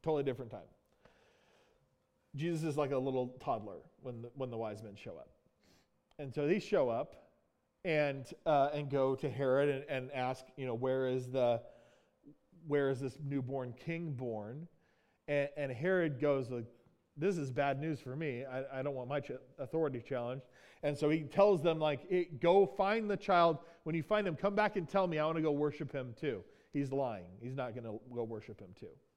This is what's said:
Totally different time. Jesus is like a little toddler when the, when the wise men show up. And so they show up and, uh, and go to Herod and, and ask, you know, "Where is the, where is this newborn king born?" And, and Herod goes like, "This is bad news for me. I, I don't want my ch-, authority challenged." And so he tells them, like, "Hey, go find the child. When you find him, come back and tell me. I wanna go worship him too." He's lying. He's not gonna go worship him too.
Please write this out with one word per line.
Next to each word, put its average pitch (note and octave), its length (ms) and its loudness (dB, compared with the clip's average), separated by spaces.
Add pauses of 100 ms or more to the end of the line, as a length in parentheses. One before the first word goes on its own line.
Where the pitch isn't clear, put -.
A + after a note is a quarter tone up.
Totally D#3 180 0
different B2+ 300 -4
time. F#2+ 180 -16 (1700)
Jesus D#3 260 -2
is D3+ 160 -2
like C#3+ 140 0
a C#3 60 2
little B2+ 420 -2
toddler G#2 400 -6 (240)
when A#2+ 180 -10
the, A#2+ 140 -12
when C3 160 -4
the A2+ 60 -6
wise G#2+ 260 -6
men G#2 120 -14
show G2 220 -14
up. C2 120 -18 (880)
And C3+ 120 -8
so D3 140 -2
they F#3 140 4
show C3+ 300 2
up - 420 -6 (520)
and, D3 480 0 (140)
uh, C#3+ 260 6
and D3 160 -4
go C3+ 280 4
to D3 120 -4
Herod C#3 420 4
and, C3+ 200 -2
and C3 220 -4
ask, B2+ 340 -2 (120)
you C3+ 100 -4
know, A#2+ 80 -2
"Where C3 320 2
is B2+ 240 0
the, A#2+ 280 4 (1080)
where C#3+ 240 4
is B2+ 80 -2
this C3 260 -6
newborn C3 480 -4
king E3 380 -6
born?" B2 560 -6 (600)
And, C#3+ 300 2
and C#3 140 -4
Herod D3+ 500 0
goes C3+ 300 2
like, A#2 160 -6 (500)
"This F3+ 180 0
is C#3+ 140 -2
bad C#3 320 0
news D#3 180 -4
for B2+ 160 -10
me. C#3 300 -4
I, C3 340 -6
I C3 40 -4
don't C#3+ 100 -2
want B2+ 160 -8
my C#3+ 120 -2
ch-, - 100 -12 (260)
authority C#3 420 -2
challenged." B2 460 -4 (380)
And D3 120 0
so D3+ 140 2
he D#3+ 140 2
tells F#3+ 400 6
them, D#3+ 160 2
like, D3+ 320 0
"Hey, F3+ 140 2
go F3 420 6
find G#3 420 0
the G3+ 80 0
child. E3+ 400 6 (280)
When D#3+ 100 -2
you D#3+ 80 0
find G#3 240 2
him, D#3+ 80 -2
come G3+ 180 0
back G#3 220 2
and F3 120 -2
tell F#3+ 200 2
me. D#3+ 100 0
I D3+ 80 2
wanna D#3+ 160 0
go D#3 100 2
worship C#3+ 400 -2
him B2+ 300 -6
too." A#2 220 -2 (280)
He's C#3 200 -2
lying. A#2+ 340 -2 (160)
He's B2+ 140 -8
not B2+ 180 -4
gonna A2+ 240 -8 (160)
go A#2+ 100 -2
worship A2 360 -8
him F#2+ 100 -18 (100)
too. F2+ 120 -14 (260)